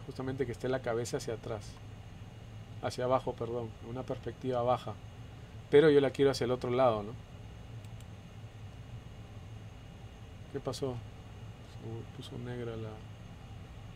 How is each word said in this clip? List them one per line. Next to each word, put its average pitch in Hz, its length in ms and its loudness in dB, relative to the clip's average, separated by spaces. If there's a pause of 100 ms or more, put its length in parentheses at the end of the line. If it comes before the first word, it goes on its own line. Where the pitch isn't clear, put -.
Justamente 131 400 0
que 120 60 -2
esté 113 160 -2
la 127 140 2
cabeza 120 360 0
hacia 117 180 -2
atrás. - 360 -6 (1080)
Hacia 123 240 -2
abajo, 127 280 4
perdón. 117 360 -4 (140)
En 113 80 -10
una 127 120 -4
perspectiva 120 580 -2
baja. 120 320 4 (800)
Pero 147 180 12
yo 143 120 12
la 131 100 6
quiero 139 200 8
hacia 123 140 2
el 117 60 4
otro 123 180 2
lado, 120 320 8
¿no? 104 120 -4 (3500)
¿Qué 139 60 -4
pasó? 131 360 -2 (760)
Se 113 480 -10
puso 131 260 -10
negra 120 320 -4
la, 110 140 -4 (1080)